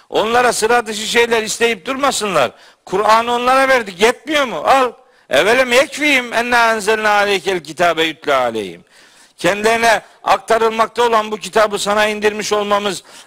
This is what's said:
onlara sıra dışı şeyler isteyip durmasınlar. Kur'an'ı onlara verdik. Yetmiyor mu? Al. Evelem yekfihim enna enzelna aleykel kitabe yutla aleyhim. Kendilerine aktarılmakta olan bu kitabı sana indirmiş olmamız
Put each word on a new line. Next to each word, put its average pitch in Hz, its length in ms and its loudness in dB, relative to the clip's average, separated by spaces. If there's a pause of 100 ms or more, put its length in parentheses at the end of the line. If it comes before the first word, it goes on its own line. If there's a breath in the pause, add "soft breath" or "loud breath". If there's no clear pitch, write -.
onlara 233 440 0
sıra 226 340 0
dışı 220 200 -8
şeyler 226 360 0
isteyip 233 440 -2
durmasınlar. 214 640 -2 (340 soft breath)
Kur'an'ı 220 480 2
onlara 262 360 2
verdik. 220 320 -2
Yetmiyor 269 440 0
mu? 185 200 -8
Al. 254 280 2 (380 soft breath)
Evelem 240 420 2
yekfihim 262 600 0
enna 233 420 2
enzelna 214 360 0
aleykel 196 540 0
kitabe 160 400 -2
yutla 147 340 -2
aleyhim. 107 460 -4 (520 soft breath)
Kendilerine 214 680 0 (220 loud breath)
aktarılmakta 220 800 0
olan 220 280 0
bu 214 60 -8
kitabı 202 420 0
sana 208 280 0
indirmiş 208 460 -2
olmamız 208 500 -2 (240 loud breath)